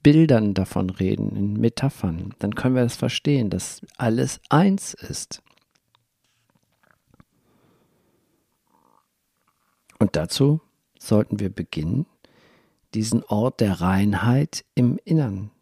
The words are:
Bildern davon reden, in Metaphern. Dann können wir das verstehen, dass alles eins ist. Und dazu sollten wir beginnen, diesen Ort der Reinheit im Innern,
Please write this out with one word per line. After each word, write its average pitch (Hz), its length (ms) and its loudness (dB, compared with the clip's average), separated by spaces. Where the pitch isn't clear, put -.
Bildern 147 520 6
davon 95 360 -2
reden, 101 460 -2
in 104 180 -4
Metaphern. 104 840 -2
Dann 104 160 -4
können 127 200 -2
wir 127 80 2
das 123 140 -2
verstehen, 123 540 -2
dass - 320 -6
alles 123 520 -2
eins 190 460 2
ist. - 480 -14
Und - 160 0
dazu 156 460 0
sollten 104 420 0
wir 98 100 -4
beginnen, 101 560 -4
diesen 110 300 -2
Ort 110 360 -2
der 101 200 2
Reinheit 104 840 0
im 127 300 2
Innern, 104 460 -2